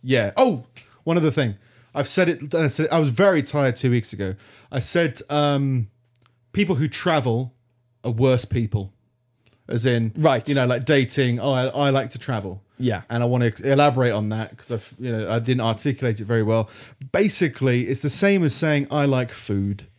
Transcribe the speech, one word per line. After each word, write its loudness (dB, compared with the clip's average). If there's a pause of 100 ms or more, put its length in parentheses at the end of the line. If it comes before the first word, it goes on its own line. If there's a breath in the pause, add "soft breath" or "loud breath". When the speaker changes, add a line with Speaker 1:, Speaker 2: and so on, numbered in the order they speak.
Speaker 1:
yeah. 2
Oh, 2 (380 loud breath)
one 2
other 4
thing. 0 (400 soft breath)
I've -2
said 2
it, -4
I 2
said, 0
I 2
was 2
very 4
tired 0
two 0
weeks 0
ago. -6 (360 soft breath)
I -4
said, 0 (100)
um, 0 (640)
people 0
who 0
travel -2 (500)
are -4
worse 2
people. -4 (760)
As -2
in, 0
Speaker 2:
Right. 0
Speaker 1:
you 2
know, 2
like, -2
dating. 2
"Oh, 0
I, 0
I 0
like 0
to -14
travel." -8 (160)
Speaker 2:
Yeah. -2
Speaker 1:
And -2
I 0
wanna 2 (140)
elaborate 4
on -2
that -6
'cause -16
I've, -8
you -6
know, -4
I 0
didn't 0
articulate -2
it -8
very 2
well. 2 (420 loud breath)
Basically, 0
it's -4
the -2
same 2
as 2
saying, 0
"I 2
like 0
food." -4 (140)